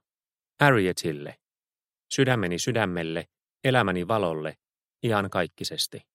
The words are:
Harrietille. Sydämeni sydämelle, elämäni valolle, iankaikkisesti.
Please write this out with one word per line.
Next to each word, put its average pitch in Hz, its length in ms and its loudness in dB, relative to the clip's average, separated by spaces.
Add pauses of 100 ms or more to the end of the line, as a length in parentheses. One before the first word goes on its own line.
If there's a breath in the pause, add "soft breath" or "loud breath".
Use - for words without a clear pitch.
(600)
Harrietille. 90 800 2 (760)
Sydämeni 110 460 2
sydämelle, 87 680 -2 (380)
elämäni 98 440 2
valolle, 80 500 -2 (460)
iankaikkisesti. 98 1120 -4